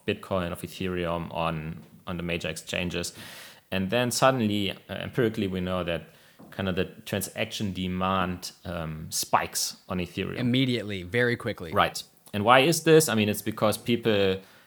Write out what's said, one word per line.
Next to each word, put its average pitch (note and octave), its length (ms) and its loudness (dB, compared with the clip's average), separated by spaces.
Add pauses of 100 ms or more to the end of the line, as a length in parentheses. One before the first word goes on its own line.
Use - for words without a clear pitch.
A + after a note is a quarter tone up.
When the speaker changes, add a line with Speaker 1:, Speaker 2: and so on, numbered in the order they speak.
Speaker 1:
Bitcoin, F#2+ 460 -2
of - 100 -10
Ethereum E2+ 720 -4
on, D#2+ 480 -4 (240)
on F2+ 100 -6
the E2+ 60 -6
major E2+ 260 -4
exchanges. F2 640 -4 (580)
And F#2+ 200 -2
then B2 200 2
suddenly, G#2+ 600 4
uh, - 240 -10
empirically, G2+ 540 0
we F#2 120 -2
know F2+ 240 -2
that E2 240 -4 (420)
kind F#2+ 160 -4
of F#2 100 0
the F2+ 100 2 (180)
transaction G#2+ 680 -4
demand, F#2 800 -2 (120)
um, E2 460 -8
spikes - 680 -2 (140)
on F#2 80 -2
Ethereum. F#2 400 -6
Speaker 2:
Immediately, A#2+ 640 0
very A#2+ 340 0
quickly. G2 360 -6
Speaker 1:
Right. F2+ 300 2 (300)
And G#2 100 0
why B2 180 8
is D#3+ 240 4
this? D#3 260 8
I A2 40 0
mean, G#2+ 140 4
it's G#2 140 0
because G#2+ 340 0
people G#2 640 2 (260)